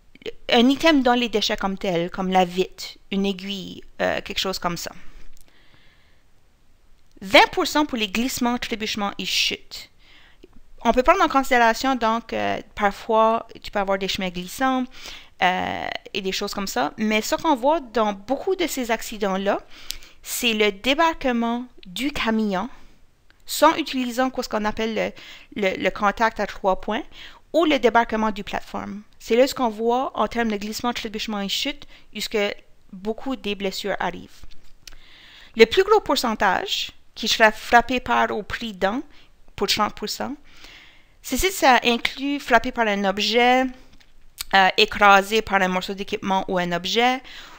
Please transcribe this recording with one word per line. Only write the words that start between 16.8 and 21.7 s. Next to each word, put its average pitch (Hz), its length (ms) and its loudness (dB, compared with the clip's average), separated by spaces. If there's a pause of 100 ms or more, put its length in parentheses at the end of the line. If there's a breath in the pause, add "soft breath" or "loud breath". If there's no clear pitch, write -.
Mais 214 240 0
ce - 140 -2
qu'on 311 200 2
voit 285 240 2
dans 226 320 0
beaucoup 277 440 -2
de 349 100 0
ces 247 240 -4
accidents-là, 202 720 -2 (640 loud breath)
c'est - 300 -2
le 214 180 4
débarquement 247 920 0 (220)